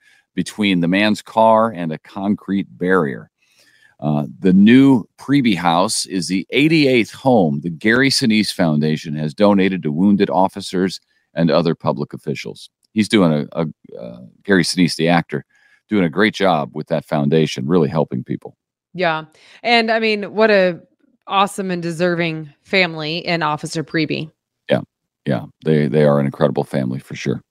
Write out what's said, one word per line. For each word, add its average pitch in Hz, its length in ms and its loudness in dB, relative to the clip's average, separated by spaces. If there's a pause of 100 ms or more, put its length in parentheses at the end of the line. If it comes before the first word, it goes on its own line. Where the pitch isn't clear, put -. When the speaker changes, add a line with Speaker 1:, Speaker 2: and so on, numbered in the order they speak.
(360)
Speaker 1:
between 95 440 -2
the 85 80 0
man's 101 340 0
car 110 500 2
and 85 200 -8
a 78 80 -8
concrete 98 680 -4 (100)
barrier. 82 520 0 (720)
Uh, 73 260 -2 (140)
the 92 140 2
new 120 500 6 (140)
Priebe 123 380 0
House 87 500 0
is 87 220 -6
the 92 240 -2
eighty-eighth 135 600 2
home 85 500 0
the 85 80 -6
Gary 113 400 2
Sinise 107 440 0
Foundation 78 640 -2
has 76 180 -6
donated 98 500 2
to 78 80 -4
wounded 98 380 2
officers 92 720 -2 (340)
and 82 160 0
other 82 240 2
public 73 400 -6
officials. - 560 -12 (220)
He's 107 180 -2
doing 92 220 4
a, 73 160 -2 (140)
a, - 380 -10
uh, 58 200 -16 (240)
Gary 92 200 4
Sinise, 82 340 0
the 80 120 0
actor, 82 360 0 (440)
doing 101 160 0
a 82 40 -2
great 98 260 0
job 82 400 -2
with 76 120 -10
that 78 180 -4
foundation, 76 600 0
really 78 240 0
helping 69 340 -4
people. - 320 -12 (380)
Speaker 2:
Yeah. 160 320 -4 (380)
And, 226 260 2
I 226 100 2
mean, 208 360 -2
what 220 160 4
a 185 280 2 (460)
awesome 196 460 -2
and 175 100 -4
deserving 165 800 -2
family 160 640 -2
in 170 160 -2
Officer 151 420 -4
Priebe. 151 460 -4 (400)
Speaker 1:
Yeah. 67 120 0 (440)
Yeah. 62 200 -4 (200)
They, 76 220 2
they 73 160 2
are 71 160 2
an 69 80 0
incredible 71 360 -2
family 65 360 -6
for - 160 -16
sure. - 360 -6